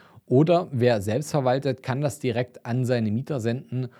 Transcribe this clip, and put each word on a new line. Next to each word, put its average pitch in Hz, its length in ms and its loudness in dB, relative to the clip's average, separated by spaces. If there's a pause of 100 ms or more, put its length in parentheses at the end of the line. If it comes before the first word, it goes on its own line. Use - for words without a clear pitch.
(280)
oder 165 440 4
wer 120 300 2
selbst 110 300 -4
verwaltet, 135 520 0
kann 135 180 -4
das 147 180 -4
direkt 120 460 -4
an 123 200 -2
seine 117 260 0
Mieter 131 280 -4
senden, 123 500 -4 (100)